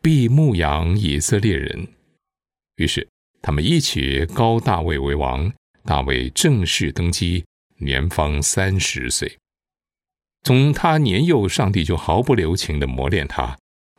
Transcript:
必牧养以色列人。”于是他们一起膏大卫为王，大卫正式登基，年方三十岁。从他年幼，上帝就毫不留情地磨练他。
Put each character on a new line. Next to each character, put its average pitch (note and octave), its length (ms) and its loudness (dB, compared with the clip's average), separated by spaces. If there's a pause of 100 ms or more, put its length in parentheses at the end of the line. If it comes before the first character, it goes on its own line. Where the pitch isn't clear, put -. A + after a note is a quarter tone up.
必 D3 260 4
牧 C3+ 280 4
养 D#2+ 400 0
以 D#2+ 240 0
色 G2+ 200 0
列 G2 180 2
人。” - 300 -8 (920)
于 E2 80 0
是 - 220 -4 (340)
他 - 100 -4
们 D2 140 0
一 D#3+ 140 2
起 C2+ 480 -2
膏 A2+ 320 0
大 F#2+ 220 -2
卫 D#2+ 180 -2
为 C#2 160 -2
王， C#2+ 360 -2 (320)
大 C#2+ 180 0
卫 C2 280 -2
正 B2 340 2
式 - 280 -2
登 F2 200 -2
基， F2 320 -2 (340)
年 C#2 300 -2
方 D2 340 -2
三 F#2+ 380 0
十 B1+ 300 -4
岁。 - 300 -6 (1040)
从 C3+ 280 4
他 D#3 280 2
年 A#2+ 260 2
幼， B2 240 2
上 G2+ 220 0
帝 F#2+ 120 0
就 D#2+ 140 -2
毫 F2 240 0
不 B2+ 140 0
留 F2 200 0
情 D2+ 240 -4
地 C#2+ 60 0
磨 C2 240 -4
练 D#2 180 -2
他。 B1 300 -6 (420)